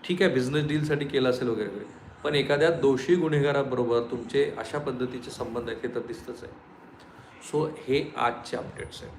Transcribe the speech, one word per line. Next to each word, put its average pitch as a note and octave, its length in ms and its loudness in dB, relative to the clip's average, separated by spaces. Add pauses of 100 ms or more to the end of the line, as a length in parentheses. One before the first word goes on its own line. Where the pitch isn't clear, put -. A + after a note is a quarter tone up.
ठीक F3+ 180 0
आहे, F3+ 80 6
बिझनेस C3+ 380 0
डीलसाठी D3 360 0
केलं C3 260 2
असेल B2 180 0
वगैरे G#2+ 200 -2
वगैरे, G2+ 160 -10 (400)
पण D3 100 0
एखाद्या C#3+ 360 4
दोषी C3 440 4
गुन्हेगाराबरोबर C#3 840 2 (100)
तुमचे C#3 480 0
अशा A#2 200 -6
पद्धतीचे B2+ 520 -4
संबंध A#2 380 -6
आहेत A2+ 180 -6
हे A#2 80 -4
तर A#2+ 60 0
दिसतंच - 420 -10
आहे. - 380 -18 (600)
So D3+ 240 0
हे - 520 -2
आजचे A#2+ 400 -2
अपडेट्स - 460 -10
आहेत. - 160 -14